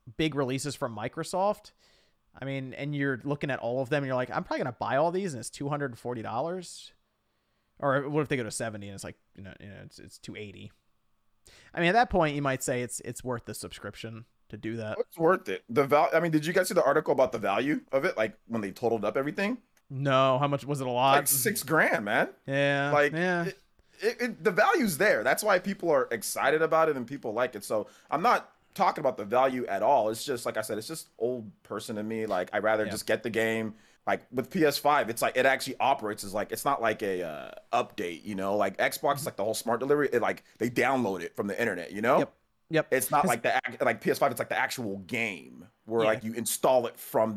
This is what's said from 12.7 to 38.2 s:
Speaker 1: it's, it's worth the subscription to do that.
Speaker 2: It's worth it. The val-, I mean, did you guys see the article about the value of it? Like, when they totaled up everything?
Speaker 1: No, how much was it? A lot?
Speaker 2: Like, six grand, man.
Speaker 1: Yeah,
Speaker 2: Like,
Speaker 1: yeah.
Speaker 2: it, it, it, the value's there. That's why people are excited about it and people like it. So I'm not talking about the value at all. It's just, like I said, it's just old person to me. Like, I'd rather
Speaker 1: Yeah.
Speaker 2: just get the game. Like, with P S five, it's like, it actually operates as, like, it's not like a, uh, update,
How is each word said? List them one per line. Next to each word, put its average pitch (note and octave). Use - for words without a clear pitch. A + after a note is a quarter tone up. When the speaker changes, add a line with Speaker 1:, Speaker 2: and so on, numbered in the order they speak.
Speaker 1:
it's, -
it's -
worth A#2+
the G#2+
subscription A2
to -
do A2
that. G#2+
Speaker 2:
It's -
worth E3+
it. F#2+
The A#2
val-, D3
I D#3+
mean, E3+
did D#3
you E3
guys F3+
see G#3+
the F3
article D3+
about C3
the A#2
value A#2
of C#3
it? F#3
Like, A2
when A2+
they G2+
totaled A2+
up G#2
everything? G3
Speaker 1:
No, C3+
how C#3+
much C#3+
was C#3
it? C3
A B2+
lot? C3
Speaker 2:
Like, C#3+
six E3+
grand, D#3+
man. B2
Speaker 1:
Yeah, C#3+
Speaker 2:
Like, D3
Speaker 1:
yeah. F3
Speaker 2:
it, F#3+
it, A#3
it, A3+
the G#3+
value's G#3
there. E3+
That's C3+
why G#3
people F#3
are C3
excited A#2+
about D#3+
it D3
and B2
people B2
like A#2+
it. G2+
So G#2+
I'm D3+
not A3
talking E3+
about C3+
the G#2
value B2+
at G2
all. A#2
It's A2+
just, B2+
like A2+
I G#2+
said, G#2+
it's A2
just D#3+
old A#2
person A2
to G#2
me. A2
Like, F#2
I'd G#2
rather G#2+
Speaker 1:
Yeah. G#2
Speaker 2:
just F#2
get A2
the A#2+
game. A2+
Like, G2
with B2+
P F3
S C#3+
five, C#3+
it's A#2
like, A#2+
it B2+
actually C3
operates G#2+
as, G2
like, -
it's -
not C#3
like A2+
a, F#2+
uh, D2
update, G2